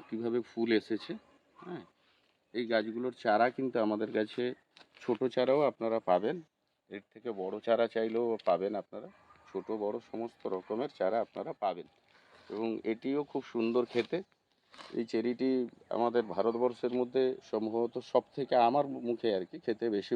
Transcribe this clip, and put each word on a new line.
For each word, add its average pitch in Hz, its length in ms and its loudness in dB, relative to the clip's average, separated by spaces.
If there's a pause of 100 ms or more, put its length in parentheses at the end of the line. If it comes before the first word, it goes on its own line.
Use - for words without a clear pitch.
কিভাবে 117 320 -2 (100)
ফুল 117 200 0 (120)
এসেছে। - 300 -6 (520)
হ্যাঁ, 175 200 -12 (680)
এই 117 180 -2
গাছগুলোর 113 520 0
চারা 113 260 6
কিন্তু 131 360 -2
আমাদের 107 320 0
কাছে 107 260 -2 (600)
ছোট 120 160 0 (160)
চারাও 131 260 4 (100)
আপনারা 113 260 -2 (120)
পাবেন, 101 260 4 (560)
এর 101 120 -12 (100)
থেকে 110 160 -10 (120)
বড় 98 140 -6 (100)
চারা 117 200 4 (100)
চাইলেও 113 300 0 (220)
পাবেন 95 340 2
আপনারা। 110 280 -14 (400)
ছোট 92 180 -8 (160)
বড় 104 140 -2 (140)
সমস্ত 117 300 -8 (140)
রকমের 113 420 -6
চারা 95 280 0
আপনারা 117 280 -10 (100)
পাবেন 87 240 -4 (640)
এবং 110 200 -4 (220)
এটিও 135 300 -2 (100)
খুব 135 100 -4 (120)
সুন্দর 117 320 2
খেতে। 120 320 -2 (800)
এই 117 140 -2
চেরিটি 120 380 0 (400)
আমাদের 117 340 2 (100)
ভারতবর্ষের 117 680 0
মধ্যে 123 240 0 (280)
সম্ভবত 110 440 -2 (160)
সব 123 120 4 (120)
থেকে 139 180 -2 (140)
আমার 139 180 4 (220)
মুখে 117 300 0
আর 92 120 -2
কি - 160 -14
খেতে 117 240 -2
বেশি 104 260 0